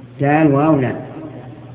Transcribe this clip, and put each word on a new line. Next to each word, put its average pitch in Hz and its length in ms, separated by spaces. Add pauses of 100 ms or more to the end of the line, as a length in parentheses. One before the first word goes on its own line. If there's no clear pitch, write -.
(200)
دال، 147 340
واو، 147 260
لام. 117 160 (800)